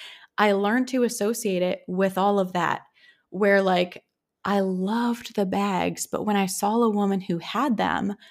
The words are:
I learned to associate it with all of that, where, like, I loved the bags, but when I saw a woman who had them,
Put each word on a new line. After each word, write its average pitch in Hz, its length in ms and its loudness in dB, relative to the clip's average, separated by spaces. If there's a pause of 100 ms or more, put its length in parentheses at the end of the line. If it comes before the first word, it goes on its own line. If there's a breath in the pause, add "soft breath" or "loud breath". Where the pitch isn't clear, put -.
(360 loud breath)
I 202 160 4
learned 214 360 0
to 247 160 0
associate 214 580 -2
it 180 240 -2
with 190 320 -2
all 202 200 2
of 190 140 0
that, 170 300 -2 (480 soft breath)
where, 196 320 4
like, 185 420 0 (400)
I 202 160 2
loved 208 760 -2
the 202 120 0
bags, 185 600 -2
but - 180 -4
when 208 120 0
I 196 100 2
saw 208 340 0
a 233 100 4
woman 202 300 0
who 180 180 -2
had 233 380 -2
them, 196 380 -2 (160 soft breath)